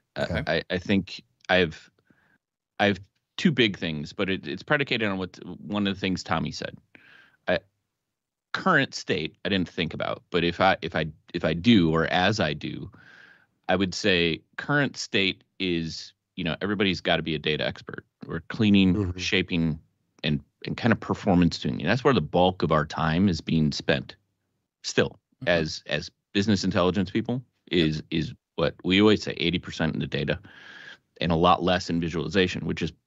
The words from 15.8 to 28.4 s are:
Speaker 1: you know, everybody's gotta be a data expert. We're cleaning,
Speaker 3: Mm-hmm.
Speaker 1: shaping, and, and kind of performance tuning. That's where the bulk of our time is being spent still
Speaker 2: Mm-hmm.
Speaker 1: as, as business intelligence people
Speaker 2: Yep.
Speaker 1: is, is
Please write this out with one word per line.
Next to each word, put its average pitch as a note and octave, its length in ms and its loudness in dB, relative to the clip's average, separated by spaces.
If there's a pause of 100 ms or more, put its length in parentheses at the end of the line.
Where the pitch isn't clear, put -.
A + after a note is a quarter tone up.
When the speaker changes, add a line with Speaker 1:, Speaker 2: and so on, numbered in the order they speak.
Speaker 1:
you F2+ 80 -8
know, D#2+ 180 -2
everybody's G2 400 0
gotta E2 220 0
be D#2+ 120 -2
a D2+ 40 -6
data D2 260 -2
expert. - 400 -10 (200)
We're E2+ 220 -8
cleaning, G2 480 4
Speaker 3:
Mm-hmm. F#2 240 -2
Speaker 1:
shaping, E2+ 600 0 (440)
and, D2+ 180 0 (240)
and - 120 -6
kind A#2 140 0
of G2 80 2
performance F2 600 2
tuning. C2 260 -4
That's A2 180 0
where C#3+ 100 4
the F#2+ 80 4
bulk F2+ 420 2
of D#2 80 0
our D2+ 140 4
time D#2+ 440 2
is E2 120 -2
being D#2 300 2
spent - 440 -4 (680)
still - 360 -2 (240)
Speaker 2:
Mm-hmm. E2+ 60 0
Speaker 1:
as, E2 380 0
as D2+ 220 -6 (240)
business G2+ 300 2
intelligence F2+ 480 0
people A#2+ 300 -2 (300)
Speaker 2:
Yep. E2 160 4
Speaker 1:
is, D#2 220 -2
is D#2+ 240 -4 (220)